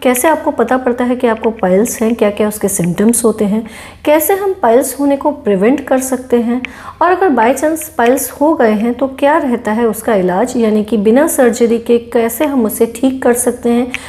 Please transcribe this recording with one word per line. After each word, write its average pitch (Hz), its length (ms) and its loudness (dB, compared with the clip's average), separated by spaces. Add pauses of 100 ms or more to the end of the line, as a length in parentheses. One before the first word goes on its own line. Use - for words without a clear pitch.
कैसे 254 260 2
आपको 311 240 0
पता 262 260 0
पड़ता 247 260 -2
है 247 120 0
कि 247 120 0
आपको 220 240 -2
pulse 196 500 0
हैं, 226 140 0
क्या-क्या 208 320 0
उसके 208 200 -4
symptoms 196 580 0
होते 214 200 0
हैं, 220 220 -2 (380)
कैसे 302 280 2
हम 392 280 -2
pulse 247 380 2
होने 277 180 2
को 285 140 -2
prevent 220 560 0
कर 262 120 2
सकते 254 380 -2
हैं, 240 240 -2 (400)
और 349 100 4
अगर 370 180 2
by 233 280 2
chance 311 260 -2
pulse 247 480 0
हो 302 240 0
गए 240 160 2
हैं 226 220 0
तो 262 140 -2
क्या 277 300 2
रहता 240 340 -2
है 226 160 0
उसका 214 280 -2
इलाज, 190 420 0
यानी 214 260 2
कि 220 140 -2
बिना 226 300 4
surgery 233 500 2
के 233 200 2
कैसे 233 480 -2
हम 269 200 0
उसे 226 300 -2
ठीक 262 280 -2
कर 247 100 4
सकते 240 360 -2
हैं, 247 220 0 (180)